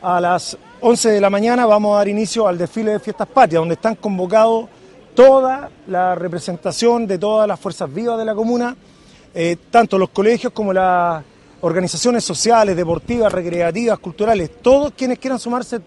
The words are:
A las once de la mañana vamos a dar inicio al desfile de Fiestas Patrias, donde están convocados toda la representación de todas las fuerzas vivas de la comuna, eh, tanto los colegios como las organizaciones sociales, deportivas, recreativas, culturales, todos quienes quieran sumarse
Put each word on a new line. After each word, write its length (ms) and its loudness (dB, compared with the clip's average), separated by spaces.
A 200 0
las 360 -2
once 300 2
de 100 2
la 100 2
mañana 360 0
vamos 280 4
a 40 4
dar 100 0
inicio 380 -2
al 100 0
desfile 360 -4
de 80 -2
Fiestas 260 -8
Patrias, 340 2
donde 140 -2
están 220 -4
convocados 720 0
toda 580 4
la 260 0
representación 920 -2
de 100 -2
todas 300 2
las 100 -4
fuerzas 340 -8
vivas 240 -4
de 80 -4
la 100 -4
comuna, 420 -2
eh, 220 -2
tanto 260 4
los 140 0
colegios 420 0
como 220 -4
las 500 0
organizaciones 600 -2
sociales, 540 2
deportivas, 560 -2
recreativas, 680 -2
culturales, 600 -4
todos 340 2
quienes 240 -4
quieran 200 -6
sumarse 480 -8